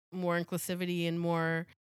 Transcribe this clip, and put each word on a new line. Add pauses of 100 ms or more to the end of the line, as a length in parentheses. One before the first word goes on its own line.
(120)
more
inclusivity
and
more (240)